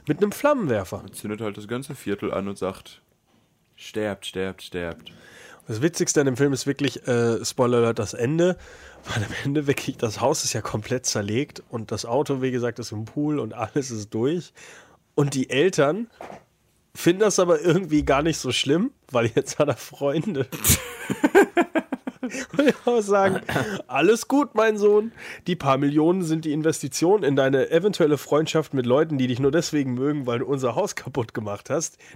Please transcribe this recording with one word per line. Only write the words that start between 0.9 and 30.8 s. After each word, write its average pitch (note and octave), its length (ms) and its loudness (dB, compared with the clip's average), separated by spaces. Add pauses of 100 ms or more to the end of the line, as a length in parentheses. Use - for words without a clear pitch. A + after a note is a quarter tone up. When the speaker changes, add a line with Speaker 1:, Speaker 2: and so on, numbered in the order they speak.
Speaker 2:
Man G2 160 -16
zündet G#2+ 260 -8
halt G#2 160 -6
das G#2 120 -14
ganze C3 260 -8
Viertel G2+ 400 -4
an G2 140 -2
und G2+ 100 -10
sagt, - 420 -8 (760)
"Sterbt, G#2+ 500 -6
sterbt, F#2+ 360 -6
sterbt." E2+ 480 -8 (560)
Speaker 1:
Das A2 140 -6
Witzigste E3 400 0
an C#3+ 60 4
dem C3 100 0
Film C#3 160 2
ist C3 140 -4
wirklich, C#3 420 -4
äh, A#2 360 2
Spoiler B2 340 2
Alert, A#2 200 2
das G#2+ 160 -4
Ende, E3 420 2 (500)
weil G#2 180 -4
am F#2 60 -10 (140)
Ende C#3+ 220 -2
wirklich, C#3 300 -2
das G#2+ 240 -4
Haus C#3+ 240 0
ist - 80 -4
ja A#2+ 80 -4
komplett B2 460 -6
zerlegt A2 640 -4
und A2+ 220 -10
das G#2+ 120 -6
Auto, C3 380 -2
wie C3 80 0
gesagt, A#2+ 280 -4
ist A#2 140 -10
im A2 140 -6
Pool D3 320 -2
und A2 160 -6
alles B2 360 -4
ist G#2+ 220 -8
durch. C#3 400 -2 (600)
Und C#3+ 200 0
die C3 160 -2
Eltern E3 580 2 (880)
finden F3+ 260 2
das G#3+ 180 4
aber F3 220 4
irgendwie D#3 440 2
gar C#3 180 4
nicht D#3 160 0
so B2+ 140 -4
schlimm, E3+ 380 2 (200)
weil A#2 240 2
jetzt - 240 -2
hat D3 100 2
er - 80 0
Freunde. C#3+ 760 -4
<laughs> - 40 -10 (1700)
Und C4 460 -2
ich - 180 -2
muss A#3+ 200 2
sagen, G3 340 2 (480)
"Alles E3 400 2
gut, C#4 260 2
mein A3 240 2
Sohn. G#3 340 4 (340)
Die F3+ 100 0
paar C3+ 200 2
Millionen D3+ 460 2
sind D#3+ 220 -2
die D#3 80 -2
Investition D#3+ 720 2
in D3+ 100 2
deine C3+ 360 2
eventuelle E3 460 2
Freundschaft D#3 580 0
mit C3 120 0
Leuten, D3 320 2
die B2+ 80 2
dich B2 140 0
nur C#3 100 4
deswegen D3 440 0
mögen, C#3 320 -2
weil A#2+ 120 0
du B2+ 80 -4
unser C3 300 -2
Haus F#3+ 180 -2